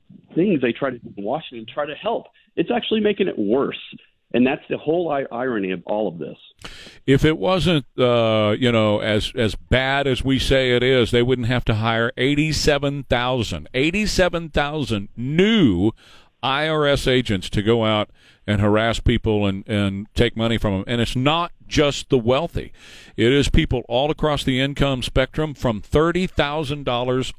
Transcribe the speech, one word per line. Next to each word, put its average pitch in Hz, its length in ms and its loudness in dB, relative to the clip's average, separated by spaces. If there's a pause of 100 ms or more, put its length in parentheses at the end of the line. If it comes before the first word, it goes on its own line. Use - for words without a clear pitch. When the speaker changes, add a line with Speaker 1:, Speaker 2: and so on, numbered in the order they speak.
(340)
Speaker 1:
things 170 280 2
they 120 100 0
try 135 180 -4
to 123 80 -8
do - 180 -18
in 101 80 -10
Washington, 117 480 -8
try 147 140 -6
to 147 100 -10
help. 202 300 -6 (300)
It's 170 160 -2
actually 226 300 -2
making 208 260 0
it - 100 -6
worse. 110 420 0 (540)
And 127 120 4
that's 147 240 -2
the 143 80 -4
whole 165 320 -2
I-, 139 220 -4
irony 117 400 -4
of 87 140 -6
all 104 240 -2
of 82 80 -10
this. 73 200 -12 (680)
Speaker 2:
If 135 180 4
it 156 140 4
wasn't, 175 480 2 (120)
uh, 113 600 2
you 123 140 2
know, 107 260 2
as, 107 360 -2
as 110 200 0
bad 135 500 0
as 127 180 -2
we 131 140 2
say 127 380 2
it 120 80 2
is, 127 280 4
they 127 120 4
wouldn't 123 240 0
have 123 180 0
to 117 100 0
hire 113 420 0
eighty-seven 143 840 0
thousand, 123 680 -2
eighty-seven 170 760 0
thousand 143 640 -2
new 139 760 2 (520)
I 139 240 0
R 151 180 0
S 143 220 2
agents 123 440 0
to 107 100 0
go 113 240 2
out 107 240 0 (360)
and 104 160 0
harass 107 380 2
people 107 460 0
and, 98 220 -4
and 101 460 -2
take 120 240 0
money 113 200 0
from 101 160 -2
them. 95 140 -2
And 120 140 -2
it's - 140 -2
not 156 360 0 (160)
just 143 400 0
the 135 100 2
wealthy. 127 540 -2 (460)
It 117 160 4
is 143 160 2
people 139 400 2
all 131 200 0
across 151 360 -2
the 131 160 0
income 139 420 -2
spectrum 147 500 -2
from 113 280 -2
thirty 170 440 0
thousand 147 600 -4
dollars 127 540 -2